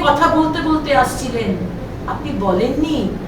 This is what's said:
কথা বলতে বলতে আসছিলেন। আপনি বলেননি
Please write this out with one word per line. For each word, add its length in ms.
কথা 260
বলতে 340
বলতে 360
আসছিলেন। 580
আপনি 300
বলেননি 680